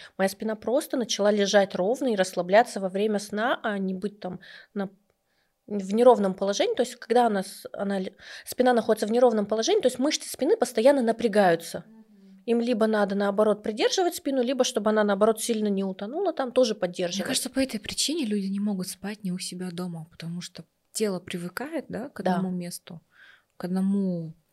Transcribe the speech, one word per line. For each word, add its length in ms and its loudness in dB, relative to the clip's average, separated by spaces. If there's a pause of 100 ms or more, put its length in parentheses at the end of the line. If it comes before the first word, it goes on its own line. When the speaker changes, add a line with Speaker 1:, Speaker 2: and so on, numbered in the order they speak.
(180)
Speaker 1:
Моя 120 2
спина 260 -6
просто 420 -2
начала 340 0
лежать 440 2
ровно 380 0
и 20 -2
расслабляться 640 2
во 100 -4
время 300 -2
сна, 440 -4
а 160 -2
не 140 -4
быть 280 -8
там 180 -10 (340)
на, 160 -4 (800)
в 280 -6
неровном 400 6
положении. 400 0
То 80 2
есть 140 -8
когда 300 4
она 160 0
с-, 300 -16
она 260 -4
ле-, 160 -8 (300)
спина 280 2
находится 340 2
в 40 0
неровном 360 4
положении, 340 2
то 60 4
есть 120 -2
мышцы 300 -2
спины 280 0
постоянно 460 4
напрягаются. 840 2
Speaker 2:
Мгм. 600 -20
Speaker 1:
Им 160 0
либо 260 2
надо, 280 2
наоборот, 480 2
придерживать 520 0
спину, 280 -2
либо 220 2
чтобы 260 0
она, 140 4
наоборот, 360 2
сильно 280 -2
не 160 0
утонула, 480 -4
там 180 -4
тоже 240 4
Speaker 2:
Мне 60 -18
Speaker 1:
поддерживать. 420 -2
Speaker 2:
кажется, 260 -4
по 100 -4
этой 200 -2
причине 460 -4
люди 220 -2
не 120 -4
могут 300 -2
спать 340 -10
не 80 -4
у 80 -4
себя 320 -8
дома, 400 -8
потому 300 -10
что 240 -14 (260)
тело 280 -2
привыкает, 720 -8
да, 200 -8
к 100 -16
Speaker 1:
Да. 140 0
Speaker 2:
одному 180 -2
месту, 500 -10 (560)
к 80 -14
одному, 720 -2 (180)